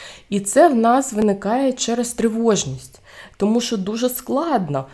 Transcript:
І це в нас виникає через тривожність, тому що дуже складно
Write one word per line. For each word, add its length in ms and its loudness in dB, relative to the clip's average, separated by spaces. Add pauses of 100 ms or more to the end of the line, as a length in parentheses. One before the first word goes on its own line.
(300)
І 100 -2
це 280 6
в 60 0
нас 380 2
виникає 600 0
через 400 -4
тривожність, 880 -2 (360)
тому 240 2
що 160 -4
дуже 320 -2
складно 840 -2